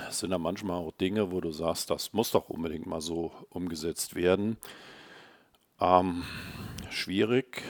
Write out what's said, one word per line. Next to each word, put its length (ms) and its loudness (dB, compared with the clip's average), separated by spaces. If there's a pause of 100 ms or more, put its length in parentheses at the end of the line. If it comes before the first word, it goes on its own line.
Sind 220 -4
da 60 2
manchmal 400 -2
auch 140 -6
Dinge, 400 2
wo 80 0
du 120 -2
sagst, 380 -2
das 240 -2
muss 180 2
doch 180 2
unbedingt 380 -4
mal 120 -4
so 320 -4 (180)
umgesetzt 640 -6
werden? 420 4 (1200)
Ähm, 440 6 (640)
schwierig, 800 0